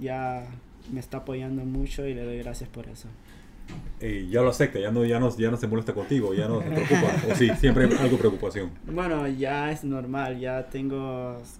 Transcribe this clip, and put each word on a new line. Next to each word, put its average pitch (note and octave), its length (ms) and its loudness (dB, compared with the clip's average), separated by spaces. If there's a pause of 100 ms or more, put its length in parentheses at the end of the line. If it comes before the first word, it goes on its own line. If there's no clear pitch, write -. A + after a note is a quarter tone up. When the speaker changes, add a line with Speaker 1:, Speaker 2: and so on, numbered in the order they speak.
Speaker 1:
ya B2+ 440 -4 (460)
me C3 80 -6
está B2 200 -10
apoyando C3 440 -6
mucho C3+ 420 -2
y C3+ 80 -4
le A#2+ 120 -6
doy A#2+ 140 -6
gracias A#2+ 300 -10
por A#2+ 200 -12
eso. A2+ 180 -16 (920)
Speaker 2:
Eh, G2+ 280 -4
ya A#2 120 4
lo B2+ 80 6
acepta, C3 300 0
ya G#2 120 0
no, A#2 140 4
ya A#2 160 2
no, A#2+ 160 2
ya A2+ 120 2
no A#2+ 60 2
se A#2 120 -4
molesta A2 260 -2
contigo, G#2 400 0
ya G#2+ 160 2
no A3 120 0
se D#3 80 -4
preocupa, - 440 4 (180)
¿o - 40 2
sí? A#2+ 220 8
Siempre B2+ 280 8
hay - 80 6
algo C3+ 160 4
de B2+ 80 6
preocupación. F#2+ 540 2 (140)
Speaker 1:
Bueno, D#3+ 440 -2
ya C#3 420 -2
es D3 140 -6
normal, C3 520 -4
ya B2+ 300 -4
tengo C3 680 -6 (220)